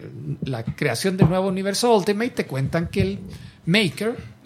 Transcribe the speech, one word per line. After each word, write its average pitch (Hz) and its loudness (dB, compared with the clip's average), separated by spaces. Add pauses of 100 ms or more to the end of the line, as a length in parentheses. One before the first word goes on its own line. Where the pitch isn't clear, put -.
(440)
la 123 -6
creación 151 -2
del 175 6
nuevo 185 2
Universo 196 2
Ultimate, 208 2
te 208 -4
cuentan 135 0
que - 0
el 196 -2 (480)
Maker, 208 2 (300)